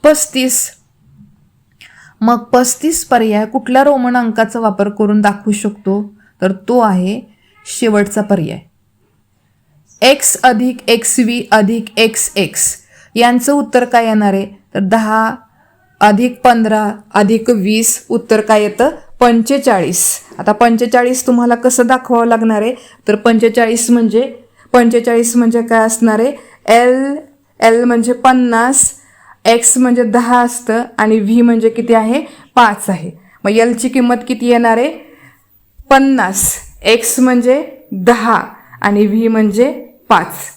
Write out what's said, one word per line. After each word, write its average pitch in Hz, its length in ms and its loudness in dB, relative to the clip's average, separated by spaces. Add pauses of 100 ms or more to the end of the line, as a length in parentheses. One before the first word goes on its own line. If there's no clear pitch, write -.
पस्तीस. 262 640 0 (1500)
मग 233 240 0
पस्तीस 254 600 -2
पर्याय 220 420 0
कुठल्या 254 380 0
रोमन 254 320 0
अंकाचा 226 440 -2
वापर 202 280 -2
करून 208 320 0
दाखवू 202 320 -2
शकतो? 208 640 -6 (280)
तर 185 100 -2
तो 233 260 -2
आहे 202 420 0 (460)
शेवटचा 208 560 -2
पर्याय, 196 360 -4 (1400)
एक्स 277 400 0
अधिक 247 340 0 (120)
एक्स 226 300 -2
व्ही 240 340 -2
अधिक 220 320 0 (120)
एक्स 220 400 -2
एक्स. - 400 -4 (380)
यांचं 240 380 2
उत्तर 247 320 0
काय 240 200 0
येणार 214 300 0
आहे? 196 120 -4 (280)
तर - 60 -4
दहा 220 540 -2 (680)
अधिक 233 400 2
पंधरा 220 520 2 (220)
अधिक 220 360 0
वीस, 214 580 -2
उत्तर 226 320 0
काय 214 220 2
येतं? 208 280 0 (300)
पंचेचाळीस. 233 1000 0 (180)
आता 208 140 -2
पंचेचाळीस 240 760 0
तुम्हाला 240 280 2
कसं 247 320 0
दाखवावं 254 400 0
लागणार 226 360 0
आहे? 240 120 -4 (340)
तर 208 60 2
पंचेचाळीस 226 760 0
म्हणजे, 233 540 0 (280)
पंचेचाळीस 233 640 2
म्हणजे 233 260 2
काय 226 240 2
असणार 226 340 0
आहे? 262 120 0 (340)
एल, 254 500 2 (440)
एल 226 240 2
म्हणजे 240 280 0
पन्नास, 247 840 0 (500)
एक्स 233 340 2
म्हणजे 247 240 2
दहा 240 380 2
असतं 240 420 -4 (160)
आणि 214 220 2
व्ही 226 220 2
म्हणजे 226 260 2
किती 233 260 0
आहे? 226 260 0 (340)
पाच 214 340 2
आहे. 170 220 -6 (340)
मग 202 60 0
एलची 233 380 0
किंमत 247 280 0 (120)
किती 240 180 -6
येणार 240 300 2
आहे? 247 120 0 (1000)
पन्नास. 262 640 2 (280)
एक्स 226 380 0
म्हणजे 254 720 0
दहा 220 500 0 (380)
आणि 208 260 2
व्ही 220 220 0
म्हणजे 220 580 0 (220)
पाच. - 260 0 (220)